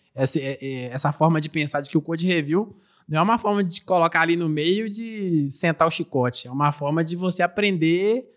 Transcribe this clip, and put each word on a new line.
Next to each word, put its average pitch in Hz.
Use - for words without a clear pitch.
Essa, 135
é, 135
é, 131
essa 135
forma 156
de 151
pensar 147
de 139
que 160
o -
code 165
review 175
não 156
é 160
uma 220
forma 208
de 170
colocar 170
ali 165
no 170
meio 175
de 202
sentar 165
o 170
chicote. 123
É -
uma 143
forma 151
de 170
você 180
aprender 185